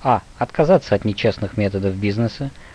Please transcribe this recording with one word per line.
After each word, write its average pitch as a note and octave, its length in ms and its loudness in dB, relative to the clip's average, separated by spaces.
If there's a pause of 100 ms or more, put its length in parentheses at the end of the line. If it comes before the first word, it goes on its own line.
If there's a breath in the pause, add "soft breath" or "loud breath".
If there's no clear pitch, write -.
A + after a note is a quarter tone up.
а. A#2+ 200 2 (160)
отказаться D#3 560 2
от G2 100 -2
нечестных - 520 -2
методов G2 380 0
бизнеса, G#2 560 -2 (240 loud breath)